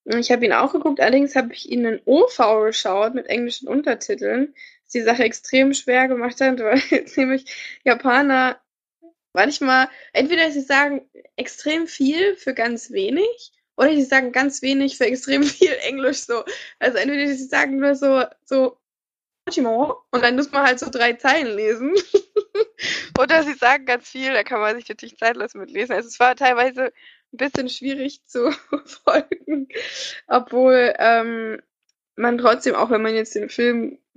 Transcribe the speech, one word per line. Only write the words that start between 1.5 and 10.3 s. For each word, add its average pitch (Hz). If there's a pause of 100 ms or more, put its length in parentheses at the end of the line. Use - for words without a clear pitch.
ich -
ihn 240
in 226
O 339
V 220
geschaut 220
mit 254
englischen 240
Untertiteln, 247 (300)
was -
die 240
Sache 233
extrem 269
schwer 254
gemacht 247
hat, 254
<laughs> -
weil 220 (120)
jetzt -
nämlich -
Japaner 262 (720)
manchmal, 262 (240)
entweder 320